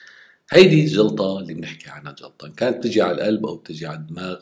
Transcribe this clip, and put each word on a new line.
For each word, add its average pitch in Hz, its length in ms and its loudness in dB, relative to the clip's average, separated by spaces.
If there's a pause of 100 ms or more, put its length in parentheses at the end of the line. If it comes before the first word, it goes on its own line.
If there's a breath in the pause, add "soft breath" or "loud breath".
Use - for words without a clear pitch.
(500 soft breath)
هيدي 156 320 8
الجلطة 104 560 0
اللي 82 160 -12
بنحكي - 360 -14
عنها 73 220 -18
جلطة، - 340 -20
إن 76 60 -18
كانت 123 320 -2
تجي 110 180 2
على 90 120 0
القلب 107 320 -2
أو 87 100 -8
تجي 80 300 -14
على 78 120 -12
الدماغ 87 440 -10